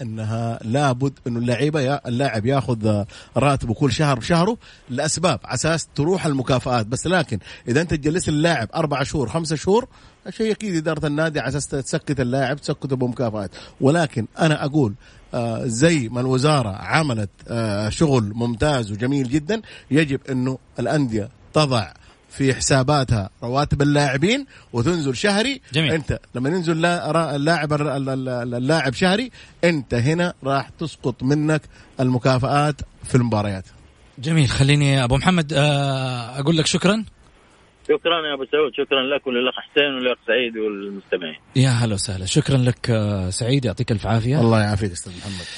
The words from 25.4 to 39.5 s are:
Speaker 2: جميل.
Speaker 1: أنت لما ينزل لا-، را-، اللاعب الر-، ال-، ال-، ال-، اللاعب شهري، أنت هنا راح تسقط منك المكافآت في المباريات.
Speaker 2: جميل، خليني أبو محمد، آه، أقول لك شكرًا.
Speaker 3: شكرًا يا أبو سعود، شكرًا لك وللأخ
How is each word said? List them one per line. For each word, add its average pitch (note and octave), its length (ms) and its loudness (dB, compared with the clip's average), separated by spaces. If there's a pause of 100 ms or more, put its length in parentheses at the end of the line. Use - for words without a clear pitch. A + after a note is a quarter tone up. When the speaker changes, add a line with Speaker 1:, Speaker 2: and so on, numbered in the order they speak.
Speaker 2:
جميل. D3+ 200 0
Speaker 1:
أنت C3 260 -2 (160)
لما B2+ 140 -2
ينزل E3 320 0
لا-، E3+ 320 0
را-، D#3+ 220 0
اللاعب D3 380 0
الر-، D3 240 0
ال-، C3+ 120 -2
ال-، C3 200 -4
ال-، B2 260 -4
اللاعب C3+ 380 2
شهري، G#3 380 2 (340)
أنت D#3 300 0
هنا E3 400 2 (100)
راح C#3 240 -2
تسقط - 540 -6
منك D3+ 380 2 (400)
المكافآت C3 800 2 (240)
في - 100 0
المباريات. G#2 500 0 (540)
Speaker 2:
جميل، D3 300 2
خليني C#3 560 4
أبو B2 120 2
محمد، D#3+ 360 2
آه، C3+ 880 0
أقول D#3+ 160 2
لك D#3 100 2
شكرًا. G3 380 2 (800)
Speaker 3:
شكرًا D#3 440 0
يا D3 60 -4
أبو C3+ 100 -6
سعود، D3 280 0
شكرًا C3+ 300 0
لك C3+ 240 -2
وللأخ B2 280 0